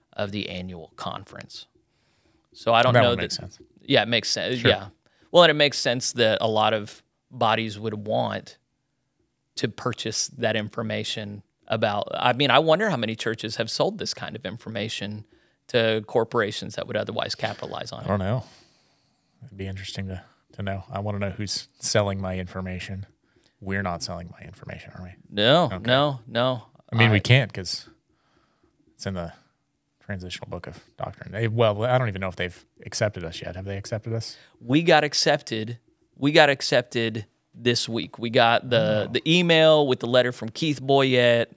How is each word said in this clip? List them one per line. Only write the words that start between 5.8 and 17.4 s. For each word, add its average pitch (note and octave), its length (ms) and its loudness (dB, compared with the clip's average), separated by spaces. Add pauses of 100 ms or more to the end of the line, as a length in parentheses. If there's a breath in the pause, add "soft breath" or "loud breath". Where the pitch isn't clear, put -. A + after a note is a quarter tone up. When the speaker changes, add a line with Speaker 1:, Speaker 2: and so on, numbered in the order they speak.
Speaker 1:
that A2 280 4
a A2+ 60 2
lot A2 280 4
of G#2+ 260 -8 (300)
bodies A2+ 480 0
would G#2+ 260 -8
want G#2+ 520 -4 (1000)
to C3 120 -2
purchase - 600 -6
that A2 260 -2
information G#2+ 880 -6 (240)
about, G#2+ 440 0
I B2 220 2
mean, C3 160 0
I B2 100 8
wonder E3 300 4
how D3 80 0
many A2 180 -4
churches A2+ 420 -6
have A#2 120 -4
sold F#3 300 -2
this - 140 -6
kind D2+ 220 -10
of - 120 -12
information G#2+ 800 -8 (420 soft breath)
to A2+ 400 2
corporations A2 680 -2
that - 120 -8
would A#2 100 -6
otherwise - 380 -4
capitalize - 560 -8